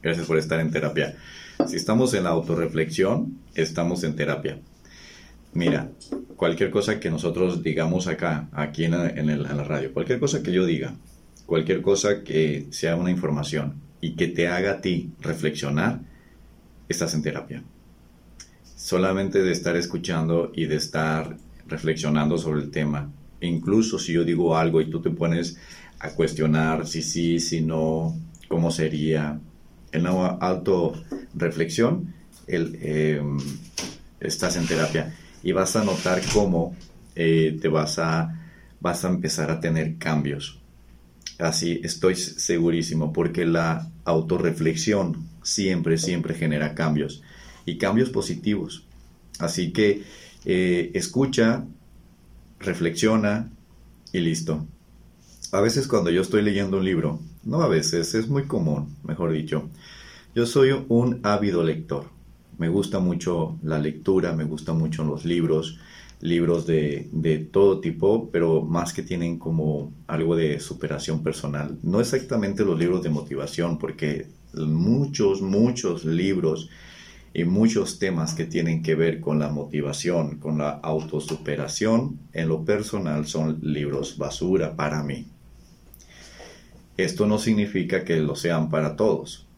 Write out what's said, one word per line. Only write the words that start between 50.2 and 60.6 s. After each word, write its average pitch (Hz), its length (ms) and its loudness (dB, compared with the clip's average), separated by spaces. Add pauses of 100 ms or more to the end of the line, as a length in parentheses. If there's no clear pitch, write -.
eh, 90 500 2
escucha, 123 720 2 (920)
reflexiona 104 920 0 (600)
y 95 80 -2
listo. 80 460 -2 (840)
A 95 100 2
veces 117 260 2
cuando 95 220 2
yo 87 120 4
estoy 104 200 2
leyendo 98 360 2
un 95 80 2
libro, 80 340 2 (240)
no 147 180 0
a 151 60 4
veces, 82 480 2
es 113 140 0
muy 139 140 0
común, 76 600 -2
mejor 80 280 -2
dicho, 78 380 -2 (640)
yo 117 120 2
soy 135 260 6 (160)